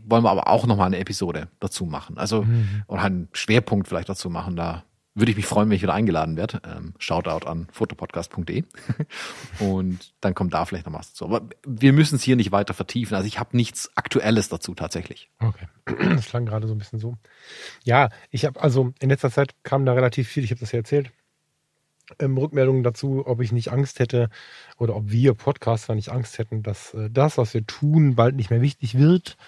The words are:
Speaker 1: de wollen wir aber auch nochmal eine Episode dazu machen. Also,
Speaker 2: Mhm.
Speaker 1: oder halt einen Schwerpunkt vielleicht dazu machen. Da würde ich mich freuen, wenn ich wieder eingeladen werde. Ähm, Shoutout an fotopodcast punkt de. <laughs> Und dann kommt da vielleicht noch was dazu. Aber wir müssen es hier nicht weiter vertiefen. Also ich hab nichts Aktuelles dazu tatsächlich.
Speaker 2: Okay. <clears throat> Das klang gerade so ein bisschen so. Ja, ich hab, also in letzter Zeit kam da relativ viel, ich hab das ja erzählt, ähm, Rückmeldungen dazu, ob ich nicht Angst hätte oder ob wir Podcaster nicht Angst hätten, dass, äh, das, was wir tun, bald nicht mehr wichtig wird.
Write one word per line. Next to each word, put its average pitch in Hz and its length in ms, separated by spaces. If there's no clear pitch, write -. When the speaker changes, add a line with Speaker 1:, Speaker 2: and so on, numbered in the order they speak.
Speaker 1:
de 107 60
wollen 117 140
wir 98 80
aber 95 160
auch 113 200
nochmal 101 200
eine 92 120
Episode 87 480
dazu 95 260
machen. 73 320
Also, 107 260
Speaker 2:
Mhm. 107 440
Speaker 1:
oder 98 160
halt 95 100
einen 87 180
Schwerpunkt 107 560
vielleicht 87 220
dazu 95 200
machen. 85 280
Da 85 260
würde 110 180
ich 98 60
mich 101 100
freuen, 104 200
wenn 104 80
ich 87 60
wieder 87 140
eingeladen 82 420
werde. 104 260
Ähm, 80 360
Shoutout 82 480
an 82 240
fotopodcast - 580
punkt - 200
de. - 160
<laughs> - 480
Und 95 600
dann 95 140
kommt 90 180
da 80 120
vielleicht 85 200
noch 78 80
was 73 200
dazu. - 120
Aber 90 160
wir 135 260
müssen 147 260
es - 60
hier 127 120
nicht 101 160
weiter 101 240
vertiefen. 107 400
Also 95 100
ich 107 140
hab - 160
nichts - 400
Aktuelles 110 540
dazu 87 260
tatsächlich. - 640
Speaker 2:
Okay. 110 260
<clears throat> - 280
Das 120 120
klang 120 180
gerade 110 220
so 110 80
ein - 20
bisschen 107 220
so. 117 180
Ja, 120 260
ich 135 160
hab, 135 180
also 131 360
in 131 100
letzter 139 220
Zeit 139 320
kam 139 240
da 123 60
relativ 123 340
viel, 139 160
ich 104 80
hab 123 80
das 113 120
ja 120 80
erzählt, 135 300
ähm, 135 180
Rückmeldungen 135 460
dazu, 135 420
ob 123 160
ich 110 100
nicht 120 200
Angst 135 260
hätte 120 320
oder 113 180
ob 107 140
wir 120 240
Podcaster 113 640
nicht 104 140
Angst 123 280
hätten, 110 240
dass, - 320
äh, 107 160
das, 135 300
was 117 160
wir 110 100
tun, 147 500
bald 120 200
nicht 117 160
mehr 117 100
wichtig 131 340
wird. 160 400